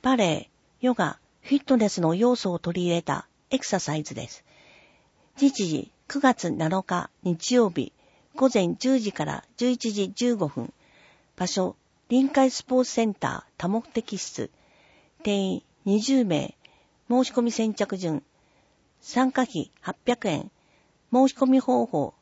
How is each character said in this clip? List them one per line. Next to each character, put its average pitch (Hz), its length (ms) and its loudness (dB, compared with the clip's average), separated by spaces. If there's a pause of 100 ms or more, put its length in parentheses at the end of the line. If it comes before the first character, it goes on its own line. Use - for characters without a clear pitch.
バ 254 140 2
レ 220 80 2
エ、 160 260 -2 (300)
ヨ 247 140 2
ガ、 - 260 -2 (220)
フ - 120 0
ィ 285 60 2
ッ - 40 -20
ト 262 120 2
ネ 214 120 4
ス 190 120 -4
の 165 160 2
要 240 180 4
素 190 180 -4
を 170 60 -4
取 175 220 -4
り 175 80 0
入 170 80 2
れ 170 60 -2
た - 260 -6 (220)
エ 262 100 0
ク - 40 -12
サ - 140 -2
サ 147 160 -4
イ 156 80 -4
ズ - 120 -12
で 117 140 -12
す。 - 160 -20 (920)
日 262 300 2
時、 156 260 -4 (160)
九 285 100 -6
月 247 320 2
七 170 320 -2
日 - 280 -4 (120)
日 180 320 -2
曜 226 160 6
日、 147 220 -4 (420)
午 262 180 2
前 180 220 2
十 262 240 0
時 208 140 -2
か 151 140 -4
ら 143 180 -8 (120)
十 247 140 0
一 233 220 -2
時 196 180 -2
十 240 240 0
五 180 140 -2
分。 - 240 -8 (640)
場 180 100 -2
所、 185 300 -2 (320)
臨 269 200 2
海 269 220 4
ス - 140 -10
ポ 254 160 2
ー 254 40 2
ツ - 60 -6
セ 226 160 0
ン 202 80 -2
タ - 340 -6
ー - 100 -20
多 180 100 -4
目 220 180 -2
的 214 320 -6
室。 - 320 -10 (720)
定 202 140 0
員、 190 260 -2 (220)
二 208 160 2
十 254 240 2
名。 160 320 -2 (520)
申 247 160 2
し - 80 -6
込 247 100 0
み 240 100 0
先 220 220 -2
着 196 220 -4
順。 165 280 -4 (760)
参 262 300 0
加 262 120 0
費、 - 280 -4 (100)
八 - 140 -8 (100)
百 240 220 0
円。 160 240 -2 (640)
申 262 160 6
し - 60 0
込 277 120 0
み 262 140 6
方 247 260 0
法 - 360 -4